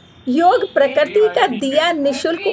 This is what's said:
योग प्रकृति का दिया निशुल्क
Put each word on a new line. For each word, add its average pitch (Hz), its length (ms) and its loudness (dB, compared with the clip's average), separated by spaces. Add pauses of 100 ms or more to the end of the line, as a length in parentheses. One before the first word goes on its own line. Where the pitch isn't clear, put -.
(280)
योग 339 460 2
प्रकृति 294 580 2
का - 180 0
दिया 277 440 -2
निशुल्क 285 600 -4